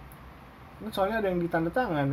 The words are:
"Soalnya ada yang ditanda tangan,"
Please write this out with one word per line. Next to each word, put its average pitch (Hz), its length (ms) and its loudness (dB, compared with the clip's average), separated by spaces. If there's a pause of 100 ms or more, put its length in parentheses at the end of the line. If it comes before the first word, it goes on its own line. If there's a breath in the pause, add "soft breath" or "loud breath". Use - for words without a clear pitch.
(920)
"Soalnya 202 320 2
ada 190 80 2
yang 175 80 2
ditanda 170 320 2
tangan," 180 400 2